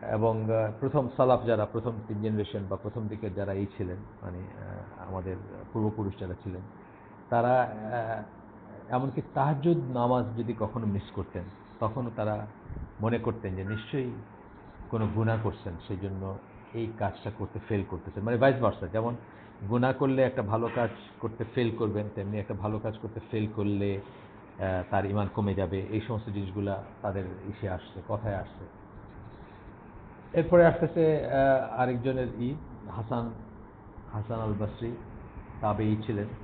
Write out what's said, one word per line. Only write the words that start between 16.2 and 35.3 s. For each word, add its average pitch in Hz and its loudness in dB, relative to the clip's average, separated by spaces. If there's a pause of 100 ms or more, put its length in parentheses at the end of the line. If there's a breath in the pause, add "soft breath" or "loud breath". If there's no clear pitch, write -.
এই 113 -2
কাজটা 104 -2
করতে 101 -4
ফেল 101 2
করতেছেন। 98 -6
মানে 117 2
ভাইস 131 8
ভার্সা, 101 2
যেমন 113 0 (540 loud breath)
গুনাহ 123 4
করলে 131 4
একটা 123 2
ভালো 113 2
কাজ 120 4 (300)
করতে 110 -4 (120)
ফেল 117 4
করবেন, 104 0
তেমনি 104 -2
একটা 104 -4
ভালো 107 0
কাজ 110 -2
করতে 110 -6 (120)
ফেল 107 2
করলে, 101 2
আহ, - -4
তার 98 4
ঈমান 101 2
কমে 101 2
যাবে। 95 2
এই 107 -2
সমস্ত 110 -4
জিনিসগুলা 98 -2 (180)
তাদের 98 0
ইসে 95 -6
আসছে, 92 -6
কথায় 107 -2
আসছে। 92 -8 (1700 loud breath)
এরপরে 175 10
আসতেছে, 156 6
আহ, 135 4
আরেকজনের 127 2 (140)
ই, 131 0 (360)
হাসান, 117 -2 (840)
হাসান 110 -2
আল 110 0
বসরি, 110 -4 (680)